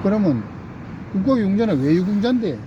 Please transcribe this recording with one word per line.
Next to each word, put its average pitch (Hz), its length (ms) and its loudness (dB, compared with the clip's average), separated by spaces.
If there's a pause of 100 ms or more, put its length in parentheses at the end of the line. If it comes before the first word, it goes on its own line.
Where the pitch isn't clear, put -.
그러면 196 400 2 (680)
국가유공자는 202 680 2
왜 147 140 4
유공자인데? 208 720 0